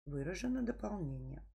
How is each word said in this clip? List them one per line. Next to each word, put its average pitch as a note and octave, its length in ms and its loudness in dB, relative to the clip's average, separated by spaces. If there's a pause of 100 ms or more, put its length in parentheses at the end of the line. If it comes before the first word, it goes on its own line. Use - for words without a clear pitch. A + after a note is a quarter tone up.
Выражено F3+ 560 2
дополнение. D#3+ 800 0 (180)